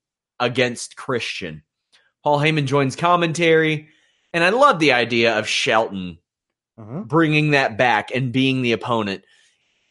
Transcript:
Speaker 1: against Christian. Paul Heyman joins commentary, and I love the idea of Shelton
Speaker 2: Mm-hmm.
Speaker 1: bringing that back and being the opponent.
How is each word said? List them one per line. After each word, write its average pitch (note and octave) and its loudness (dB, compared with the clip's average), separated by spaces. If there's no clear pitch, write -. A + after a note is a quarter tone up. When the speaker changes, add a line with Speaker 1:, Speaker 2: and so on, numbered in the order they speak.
Speaker 1:
against B2 -2
Christian. F2+ -8
Paul D3 2
Heyman D3+ 0
joins C#3 0
commentary, E3 0
and E3+ 0
I F3+ 2
love B3 4
the C#3+ 4
idea A#2 2
of A2 -2
Shelton G2 -2
Speaker 2:
Mm-hmm. A2+ -12
Speaker 1:
bringing D3+ 2
that B2+ 2
back A2+ 0
and B2+ -2
being C3 0
the A#2+ 0
opponent. G#2+ -4